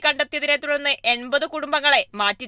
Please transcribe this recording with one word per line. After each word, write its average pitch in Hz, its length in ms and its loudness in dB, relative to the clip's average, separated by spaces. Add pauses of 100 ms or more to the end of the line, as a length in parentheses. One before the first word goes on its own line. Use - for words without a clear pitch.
കണ്ടെത്തിയതിനെ 285 560 0
തുടർന്ന് 285 300 -2 (220)
എൺപത് 254 400 -2
കുടുംബങ്ങളെ 285 480 2 (180)
മാറ്റി 202 280 -2